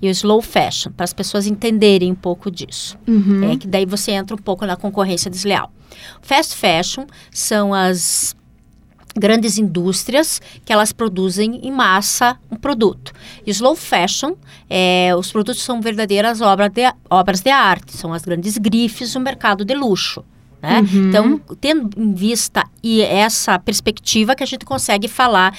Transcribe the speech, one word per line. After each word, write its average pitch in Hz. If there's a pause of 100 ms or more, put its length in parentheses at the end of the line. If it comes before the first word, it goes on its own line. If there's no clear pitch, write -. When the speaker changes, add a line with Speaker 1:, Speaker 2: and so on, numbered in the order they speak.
Speaker 1:
e 190
o -
slow 208
fashion, -
para 180
as -
pessoas 202
entenderem 202
um 180
pouco 180
disso. - (100)
Speaker 2:
Uhum. 196
Speaker 1:
É 240
que 262
daí 190
você 202
entra 196
um 208
pouco 202
na 180
concorrência 190
desleal. 185 (500)
Fast 294
fashion 190 (260)
são 208
as 185 (800)
grandes 214
indústrias 190 (240)
que -
elas 214
produzem 208
em 262
massa 240 (120)
um 220
produto. 226 (320)
Slow 226
fashion, 254 (340)
é, 180
os 185
produtos 220
são 240
verdadeiras 214
obra 202
de, 247 (180)
obras 190
de 262
arte, 214
são 165
as 165
grandes 175
grifes 226
do 262
mercado 240
de 220
luxo. 233 (360)
Né? 175
Speaker 2:
Uhum. 190
Speaker 1:
Então, 226 (180)
tendo 269
em 214
vista 208 (200)
e 220
essa 208
perspectiva 220
que 269
a -
gente 254
consegue 220
falar 196